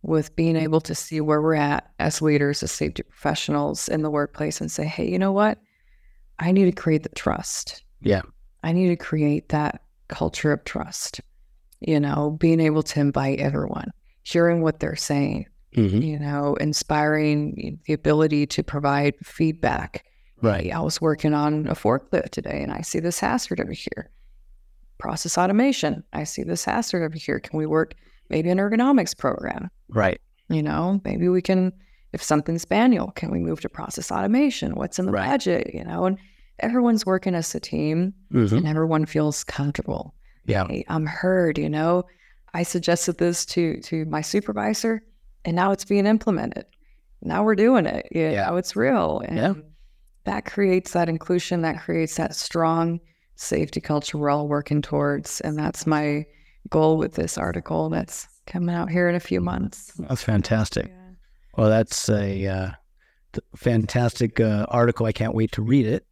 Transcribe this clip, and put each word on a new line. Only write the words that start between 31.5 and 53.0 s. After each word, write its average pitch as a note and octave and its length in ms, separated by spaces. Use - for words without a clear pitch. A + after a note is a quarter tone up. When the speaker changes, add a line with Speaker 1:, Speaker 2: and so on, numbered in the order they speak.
Speaker 1:
if - 100
something's D#3 460
manual, G#3+ 420
can - 200
we E3+ 80
move E3 220
to - 80
process - 420
automation? A#3+ 640
What's - 240
in F#3 60
the F#3+ 60
Speaker 2:
Right. - 160
Speaker 1:
budget? - 460
You - 100
know, E3+ 220
and F#3+ 120
everyone's A#3 460
working F#3+ 300
as E3 180
a D#3 60
team D#3 540
Speaker 2:
Mm-hmm. A2 220
Speaker 1:
and D#3+ 120
everyone D#3 380
feels D3+ 380
comfortable. - 720
Speaker 2:
Yeah. F#2+ 220
Speaker 1:
"Hey, - 200
I'm D#3 180
heard," E3+ 520
you D3+ 120
know. E3 340
I E3+ 100
suggested E3+ 540
this F3 300
to, E3 340
to D#3+ 240
my D#3 160
supervisor G#3+ 800
and E3+ 120
now F#3 160
it's G3 140
being G3+ 220
implemented. G#3+ 580
Now E3 220
we're G#3+ 120
doing A3 300
it. - 260
You D#3 180
Speaker 2:
Yeah. G2+ 180
Speaker 1:
know, F3 80
it's F3+ 200
real. G#3+ 520
And E3 100
Speaker 2:
Yeah. D#3 160
Speaker 1:
that - 220
creates F#3 480
that F3 160
inclusion, E3+ 540
that D#3+ 180
creates E3 340
that D#3+ 200
strong E3 640